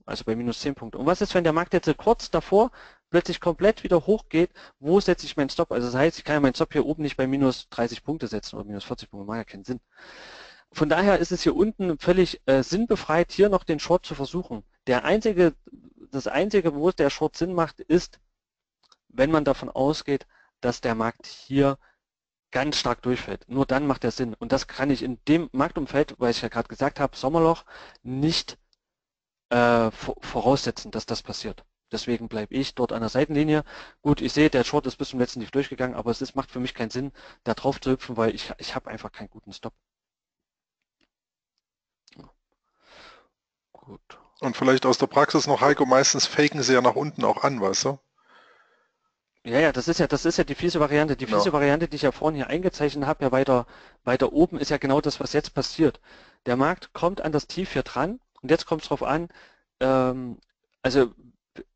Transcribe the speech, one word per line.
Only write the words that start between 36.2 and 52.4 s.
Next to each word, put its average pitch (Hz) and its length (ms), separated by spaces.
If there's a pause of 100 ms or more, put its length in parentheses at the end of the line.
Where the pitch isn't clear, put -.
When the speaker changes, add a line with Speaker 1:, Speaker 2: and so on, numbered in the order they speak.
Speaker 1:
ist, 135 140
macht - 160
für 127 100
mich 127 140
keinen 113 160
Sinn, 135 220 (320)
da 117 100
drauf - 260
zu 131 100
hüpfen, 127 260
weil 113 180
ich, - 240
ich - 160
hab 131 120
einfach 110 260
keinen - 180
guten 104 220
Stop. - 220 (4000)
Gut. - 280 (400)
Speaker 2:
Und 127 180
vielleicht 131 260
aus 127 140
der 139 80
Praxis 147 400
noch, 139 160
Heiko, 143 240
meistens 131 400
faken 147 360
sie 123 120
ja 123 80
nach 123 140
unten 147 280
auch - 200
an, 139 180
weißt 95 240
du? 139 120 (1500)
Speaker 1:
Ja, 120 140
ja, 151 140
das 127 160
ist 165 100
ja, 156 80
das - 180
ist 165 140
ja 175 60
die 143 100
fiese 170 240
Variante. 147 380
Die 131 100
Speaker 2:
Genau. 107 120
Speaker 1:
fiese 175 140
Variante, 147 360
die 156 80
ich - 60
ja 139 100
vorhin 156 240
hier 131 100